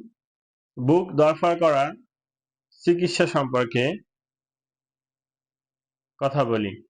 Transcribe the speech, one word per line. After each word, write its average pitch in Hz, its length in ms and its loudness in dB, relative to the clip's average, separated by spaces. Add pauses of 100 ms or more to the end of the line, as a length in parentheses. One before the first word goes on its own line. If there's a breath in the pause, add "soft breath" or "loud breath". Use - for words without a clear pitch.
(880)
বুক 180 240 2
ধড়ফড় 156 460 2
করার 151 320 2 (960)
চিকিৎসা 175 420 2
সম্পর্কে 127 580 -2 (2250)
কথা 135 260 0
বলি। 104 460 -4